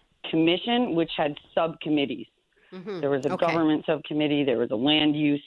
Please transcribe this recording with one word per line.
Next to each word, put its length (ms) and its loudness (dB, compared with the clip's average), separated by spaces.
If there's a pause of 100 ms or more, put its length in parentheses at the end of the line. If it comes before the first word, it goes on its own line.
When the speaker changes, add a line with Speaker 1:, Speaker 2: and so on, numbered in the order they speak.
(300)
Speaker 1:
commission, 640 2
which 220 0
had 180 0 (200)
subcommittees. 720 -2 (440)
Speaker 2:
Mm-hmm. 300 -10
Speaker 1:
There 80 0
was 160 0
a 80 0
Speaker 2:
Okay. 140 0
Speaker 1:
government 400 2
subcommittee, 560 0
there 160 0
was 100 0
a 60 -4
land 400 2
use 320 0